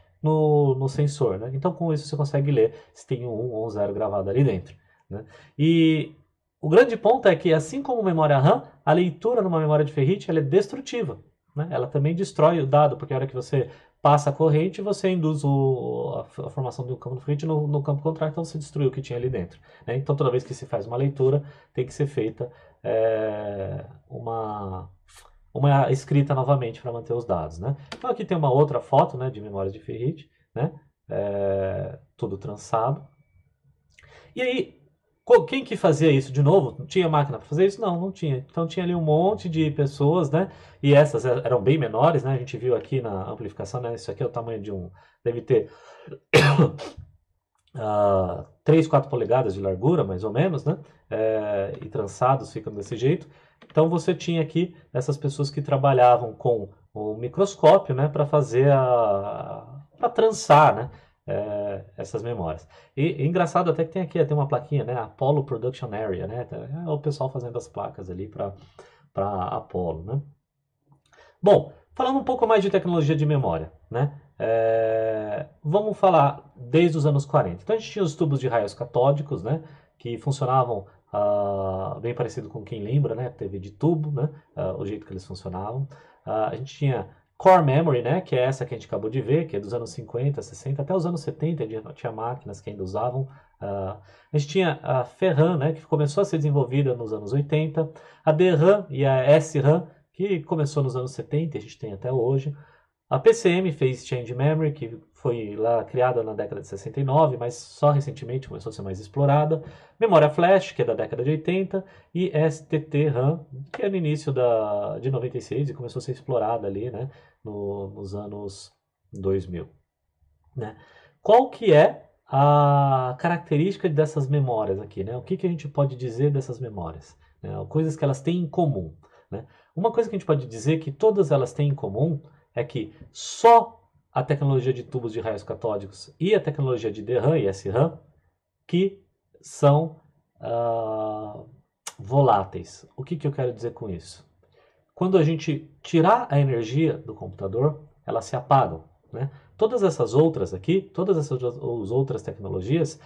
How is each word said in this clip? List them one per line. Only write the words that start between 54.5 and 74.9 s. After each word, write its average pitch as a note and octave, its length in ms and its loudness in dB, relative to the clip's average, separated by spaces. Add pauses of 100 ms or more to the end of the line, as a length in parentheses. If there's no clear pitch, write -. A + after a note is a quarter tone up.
essas C#3 240 -4
pessoas C#3 320 -4
que - 120 -8
trabalhavam B2 720 4
com A2 360 -2 (240)
o G#2+ 220 -6
microscópio, D#3 800 4
né? C#3 120 0
Pra D3 180 0
fazer C3+ 460 4
a, A2+ 1120 0 (140)
pra A#3+ 120 0
trançar, G#3 640 6
né? A#2 140 -6 (380)
É, G2+ 580 -6 (120)
essas - 260 -8
memórias. G2 440 -8 (300)
E, C#3+ 260 -2
e C#3 40 2
engraçado F3 420 0
até A#3+ 160 0
que A#3+ 60 -14
tem D4 100 -4
aqui, - 240 0
tem D3 100 -2
uma C#3 120 0
plaquinha, C3+ 360 -2
né? A#2+ 100 -4
Apollo C3+ 520 -2
Production A#2 480 -6
Area, G2+ 340 -6
né? A#2 200 -8 (380)
É E3 40 -8
o D3+ 100 -4
pessoal C#3+ 300 -4
fazendo A#2+ 280 -8
as A#2 100 -10
placas G2 420 -10
ali F#2 180 -10
pra, G2+ 260 -8 (600)
pra G2 360 -4
Apollo, E2+ 540 -6
né? B2 180 -4 (1200)
Bom, - 300 6 (220)
falando C4+ 260 0
um C4 40 -6
pouco B3+ 220 0
mais G#3+ 180 4
de G3 60 0
tecnologia E3+ 460 2
de D3 100 0
memória, G2+ 460 -2 (180)
né? C3+ 300 -4 (180)
É, A2 1080 -2 (180)